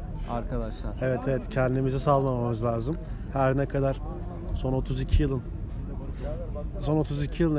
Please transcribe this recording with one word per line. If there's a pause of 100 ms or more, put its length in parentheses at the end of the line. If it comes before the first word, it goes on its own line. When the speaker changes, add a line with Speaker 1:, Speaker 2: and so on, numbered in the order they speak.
(320)
Speaker 1:
arkadaşlar. (100)
Speaker 2:
Evet,
evet,
kendimizi
salmamamız
lazım. (380)
Her
ne
kadar (540)
son
otuz
iki
yılın, (1400)
son
otuz
iki
yılın